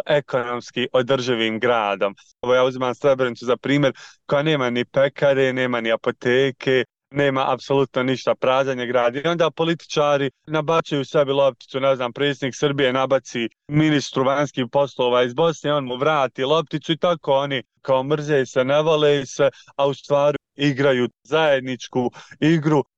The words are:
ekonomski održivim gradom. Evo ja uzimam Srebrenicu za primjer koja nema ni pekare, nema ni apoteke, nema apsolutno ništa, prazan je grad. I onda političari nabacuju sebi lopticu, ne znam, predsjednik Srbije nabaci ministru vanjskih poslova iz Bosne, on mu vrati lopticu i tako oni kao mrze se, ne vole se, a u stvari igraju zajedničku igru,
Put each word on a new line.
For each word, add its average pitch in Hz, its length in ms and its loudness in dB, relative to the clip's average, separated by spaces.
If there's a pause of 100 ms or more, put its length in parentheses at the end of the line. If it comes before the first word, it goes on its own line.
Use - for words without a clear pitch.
ekonomski 123 880 -2
održivim 120 680 0
gradom. 104 560 0 (280)
Evo 123 100 2
ja 127 100 4
uzimam 127 320 -2
Srebrenicu 127 500 0
za 120 120 0
primjer 139 360 0 (320)
koja 143 180 0
nema 143 260 0
ni 120 160 -2
pekare, 135 680 2
nema 127 280 -2
ni 113 100 -2
apoteke, 127 920 0 (280)
nema 139 420 0
apsolutno 131 500 -2
ništa, 123 320 0
prazan 131 440 0
je 123 80 -6
grad. 120 280 0
I 143 100 -6
onda 165 260 0
političari 147 800 -2 (160)
nabacuju 156 580 -2
sebi 143 260 0
lopticu, 139 480 0
ne 135 160 2
znam, 123 180 -6
predsjednik 139 420 -4
Srbije 143 380 0
nabaci 131 560 -2 (180)
ministru 147 560 0
vanjskih 139 480 -2
poslova 123 520 2
iz 123 100 -2
Bosne, 147 400 -2
on 143 120 -2
mu 123 120 -8
vrati 139 460 -2
lopticu 156 480 -2
i 160 60 -2
tako 170 360 0
oni 135 300 -2 (180)
kao 131 220 0
mrze 147 420 0
se, 131 180 -2
ne 143 180 2
vole 147 440 2
se, 139 240 0 (260)
a 139 120 0
u 143 60 0
stvari 143 440 0 (180)
igraju 135 540 0 (140)
zajedničku 131 880 -2 (280)
igru, 151 440 2 (140)